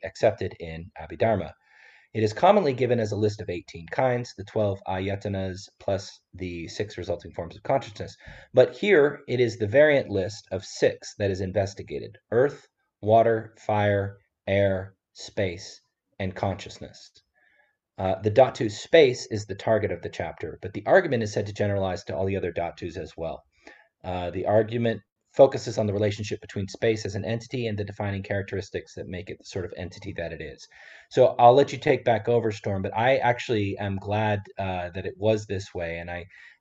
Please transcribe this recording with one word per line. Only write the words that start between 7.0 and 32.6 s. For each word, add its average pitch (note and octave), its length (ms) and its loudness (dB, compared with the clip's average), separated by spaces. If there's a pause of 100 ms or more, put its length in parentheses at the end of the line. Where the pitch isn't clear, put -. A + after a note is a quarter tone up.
forms E2+ 220 -10
of - 100 -20
consciousness. - 520 -4 (380)
But B2 220 6
here D3 520 4
it B2 120 0
is A2 180 0
the G#2+ 80 -2
variant C#3 420 6
list G2 440 -4
of F#2+ 120 -6
six - 540 -2
that G2+ 120 0
is F#2+ 120 -4
investigated: F#2+ 760 -6 (140)
earth, C3+ 360 2 (360)
water, A2 560 4
fire, G#2 600 0 (280)
air, G2 480 2 (180)
space, - 720 -8 (360)
and F#2+ 160 -6
consciousness." - 800 -8 (840)
Uh, F#2+ 240 0
the G#2+ 80 2
dhatu B2+ 400 4
space C#3 560 4
is G#2+ 180 -6
the G2 100 -12
target G2+ 380 0
of E2+ 80 -6
the E2+ 80 -8
chapter, D#2+ 540 -10
but F2+ 100 -10
the G#2 140 -10
argument D3+ 360 2
is G#2+ 100 -4
said G#2 140 -2
to G2+ 60 -10
generalize G2 520 -2
to - 120 -8
all F#2+ 80 -2
the G2 120 -2
other F2+ 160 -4
dhatus E2+ 440 -8
as D#2 220 -10
well. D#2+ 240 -8 (600)
Uh, F3 280 -6
the - 160 -4
argument A2+ 560 2 (320)
focuses C3+ 420 6
on A2 100 2
the G#2 60 2
relationship G#2 480 -2
between - 280 -8
space A2+ 360 0
as F#2+ 100 -6
an G2+ 100 -6
entity A#2 420 -6
and G#2 120 -4
the G#2 60 -4
defining G2 380 -6
characteristics G2 720 -6
that F2+ 120 -12
make F2+ 220 -10
it - 100 -12
the - 60 -20
sort F#2+ 200 -8
of F2 120 -12
entity F2+ 400 -12
that E2 160 -8
it E2 80 -12
is. D2 260 -16 (440)
So B2+ 280 6
I'll A#2+ 140 12
let C#3 200 6
you C3+ 60 -8
take C3 260 2
back A2 240 0
over, A2+ 220 2
Storm, G2+ 320 -4